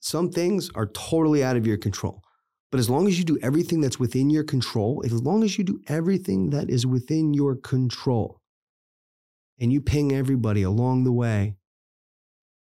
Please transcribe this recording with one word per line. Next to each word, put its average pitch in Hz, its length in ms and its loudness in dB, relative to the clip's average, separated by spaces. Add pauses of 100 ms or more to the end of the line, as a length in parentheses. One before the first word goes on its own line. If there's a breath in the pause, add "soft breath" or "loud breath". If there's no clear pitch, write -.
some 175 300 -4
things 175 440 -2
are 110 120 -2
totally 151 580 0
out 127 120 2
of 113 100 0
your 107 100 2
control. - 460 -6 (500)
But 131 80 2
as 113 100 0
long 156 160 2
as 185 100 2
you 180 80 0
do 156 180 0
everything 156 380 0
that's 131 200 -2
within 131 280 0
your 151 140 2
control, 123 640 -2
as 117 80 -2 (100)
long 202 220 2
as 196 120 0
you 214 60 0
do 185 240 -2
everything 165 640 0
that 139 180 -2
is 123 160 0
within 147 480 0
your 143 220 2
control 127 880 -2 (1160)
and 120 140 2
you 143 80 2
ping 143 320 2
everybody 123 500 0
along 127 420 2
the 123 80 2
way, 107 440 0 (1120)